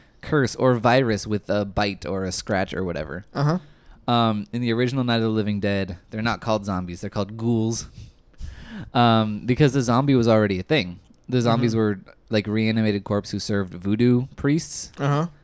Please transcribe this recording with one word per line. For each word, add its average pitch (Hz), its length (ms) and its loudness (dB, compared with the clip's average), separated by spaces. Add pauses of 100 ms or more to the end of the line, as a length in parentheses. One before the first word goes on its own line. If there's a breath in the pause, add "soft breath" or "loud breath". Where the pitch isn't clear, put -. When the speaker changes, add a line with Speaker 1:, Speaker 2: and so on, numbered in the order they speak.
(220 soft breath)
Speaker 1:
curse 139 340 0
or 127 200 4
virus 117 520 2
with 107 220 -2
a 101 160 0
bite 101 400 -4
or 95 200 -4
a 90 60 -4
scratch 95 420 -2
or 92 100 -4
whatever. 82 500 -6
Speaker 2:
Uh-huh. 151 260 0 (520 soft breath)
Speaker 1:
Um, 113 400 0
in 120 100 -4
the 120 120 0
original 123 300 0
Night 120 140 0
of 113 60 0
the 110 60 0
Living 107 300 0
Dead, 98 380 -2 (120)
they're 110 120 -8
not 110 200 -2
called 107 240 -2
zombies. 90 360 -4
They're 101 80 -8
called 104 280 -6
ghouls. 113 500 0 (1080 loud breath)
Um, 110 520 2
because 127 280 2
the 139 80 2
zombie 123 340 2
was 117 120 4
already 107 320 4
a 92 40 -6
thing. 95 360 -2 (300)
The 123 120 2
zombies 117 300 2
Speaker 2:
Mm-hmm. 113 80 0
Speaker 1:
were, 104 200 0 (300)
like, 107 180 0
reanimated 110 560 2
corpse 101 280 -2
who 101 80 -4
served 98 340 -2
voodoo 117 640 2
priests. - 600 -2
Speaker 2:
Uh-huh. 143 300 0 (160 soft breath)